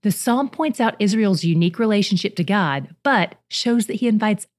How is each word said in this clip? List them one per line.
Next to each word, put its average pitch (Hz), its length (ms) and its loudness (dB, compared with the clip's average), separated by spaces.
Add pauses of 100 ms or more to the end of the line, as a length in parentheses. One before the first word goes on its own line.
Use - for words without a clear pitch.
The 214 100 2
psalm 262 360 0
points 311 320 -4
out 226 200 0
Israel's 202 440 2
unique 170 340 0
relationship 208 580 0
to 175 80 -2
God, 147 580 -2
but 240 340 2 (120)
shows 240 380 -2
that - 80 -8
he 240 140 -2
invites 214 380 0 (120)